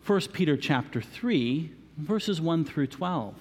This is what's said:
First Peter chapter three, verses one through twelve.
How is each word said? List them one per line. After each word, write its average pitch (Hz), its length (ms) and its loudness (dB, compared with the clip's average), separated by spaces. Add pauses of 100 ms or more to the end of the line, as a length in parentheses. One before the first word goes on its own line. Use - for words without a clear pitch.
First 196 320 2
Peter 151 240 4
chapter 127 420 0
three, 151 720 0 (240)
verses 196 460 -2
one 165 240 2
through 139 220 0
twelve. 156 540 -4